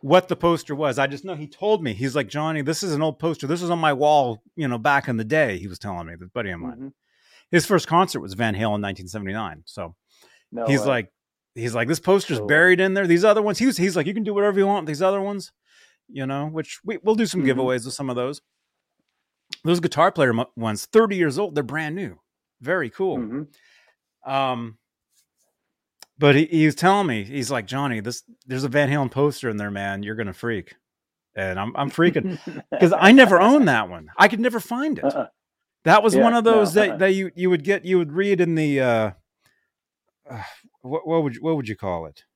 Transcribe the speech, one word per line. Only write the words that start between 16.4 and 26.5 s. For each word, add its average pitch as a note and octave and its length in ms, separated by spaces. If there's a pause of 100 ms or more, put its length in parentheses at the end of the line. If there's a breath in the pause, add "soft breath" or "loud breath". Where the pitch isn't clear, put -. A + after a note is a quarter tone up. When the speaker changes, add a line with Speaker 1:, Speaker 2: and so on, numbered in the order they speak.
Speaker 1:
which D#3 380
we, G#3 180
we'll A3 140
do A3 100
some F3 160
Speaker 2:
Mm-hmm. C3 180
Speaker 1:
giveaways B2+ 240
with C3+ 100
some C#3 160
of B2 40
those. B2 280 (1200)
Those F3 160
guitar E3 320
player C3+ 200
mo-, A#2+ 220
ones, A2 320
thirty A3 300
years D#3 200
old, F3 200
they're D3 80
brand D3+ 320
new. C#3+ 240 (400)
Very C#3+ 300
cool. F#3 280
Speaker 2:
Mm-hmm. A#2+ 240 (840 soft breath)
Speaker 1:
Um, B2+ 520 (1400)
but C#3+ 180
he, D#3 120
he D#3+ 180